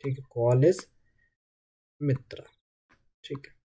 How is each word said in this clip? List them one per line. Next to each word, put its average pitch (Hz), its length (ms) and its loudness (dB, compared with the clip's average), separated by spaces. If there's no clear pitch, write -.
ठीक 135 140 -6
है, 135 120 -18
कॉलेज 127 560 2
मित्रा, - 440 -4
ठीक - 220 -12
है - 80 -20